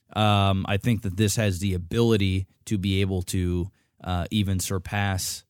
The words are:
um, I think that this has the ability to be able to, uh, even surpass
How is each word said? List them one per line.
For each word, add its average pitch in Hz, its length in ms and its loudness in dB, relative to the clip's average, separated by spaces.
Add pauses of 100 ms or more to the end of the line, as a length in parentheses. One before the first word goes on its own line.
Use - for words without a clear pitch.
(140)
um, 98 540 4
I 101 80 0
think 110 260 0
that 92 140 -6
this 104 200 2
has 101 220 0
the 95 160 -2
ability 98 720 2 (200)
to 110 120 -2
be 95 220 0
able 95 220 0
to, 90 480 -2 (340)
uh, 87 260 -2
even 98 300 0
surpass 98 880 -4